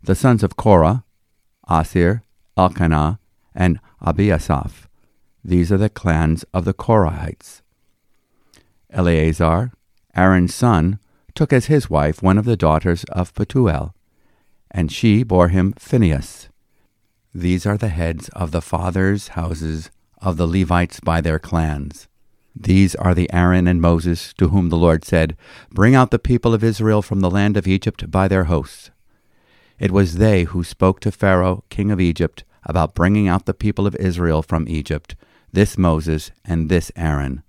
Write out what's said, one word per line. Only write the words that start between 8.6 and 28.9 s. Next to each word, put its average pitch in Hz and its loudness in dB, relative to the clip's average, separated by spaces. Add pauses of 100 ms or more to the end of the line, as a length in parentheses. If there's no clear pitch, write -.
Eleazar, 85 0 (440)
Aaron's 90 4
son, 98 0 (340)
took - -2
as 127 2
his 151 0
wife 76 -2
one 95 2
of 107 0
the 117 0
daughters 85 0
of - -6
Petuel, 87 -2 (720)
and 87 -4
she 113 2
bore 92 2
him 92 0
Phinehas. 85 -2 (840)
These 90 -2
are 104 0
the 107 -4
heads 82 -6
of 87 -6
the 82 -2
fathers' 95 -2
houses 80 -6 (320)
of 90 -2
the 87 0
Levites 87 0
by 82 -2
their 78 -2
clans. 76 -6 (480)
These 95 2
are 90 0
the 87 -2
Aaron 90 2
and 90 2
Moses 85 0
to 90 2
whom 90 2
the 85 0
Lord 82 4
said, 80 0 (360)
"Bring 113 4
out 127 4
the 113 0
people 120 0
of 107 0
Israel 107 0
from 98 -2
the 90 2
land 101 0
of 98 -2
Egypt 95 -2
by 95 2
their 95 2
hosts." 76 -4 (880)